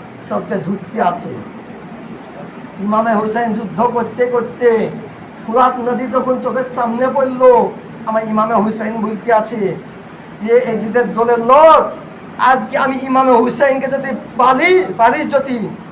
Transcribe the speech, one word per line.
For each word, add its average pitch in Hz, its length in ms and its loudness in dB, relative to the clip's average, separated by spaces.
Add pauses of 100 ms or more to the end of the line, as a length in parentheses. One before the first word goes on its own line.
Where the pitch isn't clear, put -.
(280)
সবকে 185 360 -4
ঝুঁকতে 202 380 -6
আছে। - 260 -2 (1500)
ইমামে 220 340 0
হুসাইন 220 380 0
যুদ্ধ 208 300 -4
করতে 240 440 0
করতে 226 640 0 (560)
ফুরাত 247 320 2
নদী 240 280 -2
যখন 254 340 0
চোখের 254 240 -2 (100)
সামনে 240 400 0
পড়লো, 254 560 4 (360)
আমার 220 220 -2
ইমামে 220 260 0
হুসাইন 220 480 -2
বলতে 220 300 -2
আছে 214 440 0 (640)
যে, 226 160 2
"এজিদের 226 560 0
দলের 233 240 2
লোক, 277 460 8 (540)
আজকে 254 400 2
আমি 262 240 0
ইমামে 262 300 2
হুসাইনকে 262 540 2
যদি 254 300 -4 (200)
পালি, 349 480 4 (120)
পারিস 254 320 2
যদি, 247 480 -2 (160)